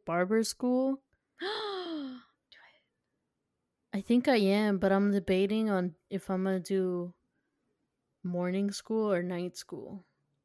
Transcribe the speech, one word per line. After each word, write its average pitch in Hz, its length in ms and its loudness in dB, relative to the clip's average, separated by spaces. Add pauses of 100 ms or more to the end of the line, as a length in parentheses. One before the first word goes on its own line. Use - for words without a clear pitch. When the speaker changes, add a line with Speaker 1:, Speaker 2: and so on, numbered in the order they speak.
Speaker 1:
barber 185 380 2
school. 262 580 0 (200)
Speaker 2:
<gasps> - 180 -20
Do 339 80 -6 (1300)
it. - 1200 -18
Speaker 1:
I - 40 -2
think 247 280 2
I 247 80 6
am, 202 400 4
but 190 160 2
I'm 202 180 4
debating 202 580 0
on 180 260 0 (140)
if - 200 -6
I'm 185 160 -2
gonna 190 160 0
do 180 520 -2 (1120)
morning 180 480 -2
school 214 400 -2
or 175 100 2
night 180 360 -6
school. - 480 -14 (400)